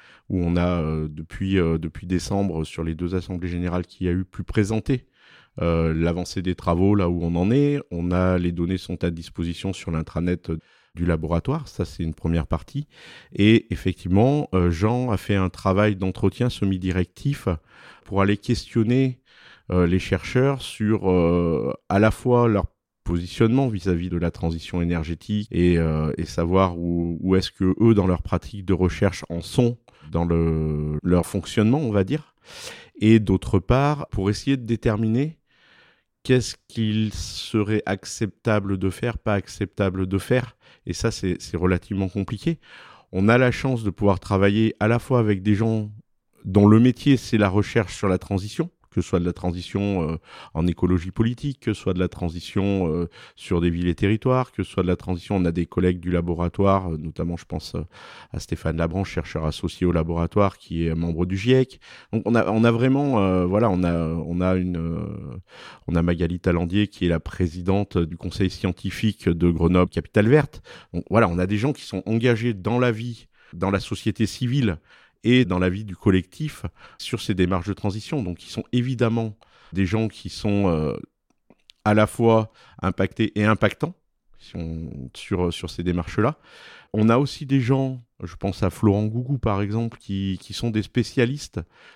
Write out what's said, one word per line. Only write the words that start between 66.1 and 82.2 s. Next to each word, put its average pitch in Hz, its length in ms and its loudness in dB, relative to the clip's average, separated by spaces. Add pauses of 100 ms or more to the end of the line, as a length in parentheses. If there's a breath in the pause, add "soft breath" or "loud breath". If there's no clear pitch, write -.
Talandier, 87 480 0
qui - 180 -4
est 87 40 4
la 82 100 2
présidente 92 800 -2
du 85 180 0
conseil 92 360 -4
scientifique - 760 -4
de 87 220 2
Grenoble 87 400 4
Capitale 104 400 0
Verte. 143 320 2 (320 loud breath)
Donc - 160 -4
voilà, 110 180 4
on 85 120 -2
a 92 80 0
des 104 100 -2
gens 131 160 0
qui - 100 -16
sont 95 220 -8
engagés 117 480 0
dans 104 260 -2
la 123 120 2
vie, 117 360 -8 (240 soft breath)
dans 95 200 -2
la 98 100 2
société - 440 -4
civile, 120 520 -2 (500 soft breath)
et 127 160 6
dans 90 140 0
la 92 120 2
vie 101 160 -4
du 95 100 -12
collectif - 720 0 (320 soft breath)
sur - 200 -8
ces - 140 -4
démarches 90 320 0
de 101 80 -4
transition. 107 480 -6
Donc, 90 240 -8
ils - 60 -18
sont - 200 -8
évidemment 117 640 -2 (380 soft breath)
des 95 140 0
gens 110 200 0
qui - 220 -14
sont, 101 400 0
euh, 78 260 0 (880)
à 107 120 4
la 107 100 6
fois 113 460 2 (280 soft breath)